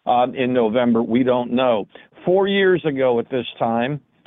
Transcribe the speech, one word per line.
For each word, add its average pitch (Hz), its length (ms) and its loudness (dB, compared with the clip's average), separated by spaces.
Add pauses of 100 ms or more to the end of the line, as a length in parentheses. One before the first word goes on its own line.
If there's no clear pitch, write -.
um, 123 300 0
in 127 180 -2
November. 117 500 2
We 123 200 0
don't 123 280 -2
know. 120 340 0 (400)
Four 190 240 2
years 190 360 2
ago 131 320 0
at 117 120 -4
this 123 160 -4 (120)
time, 123 440 -2 (240)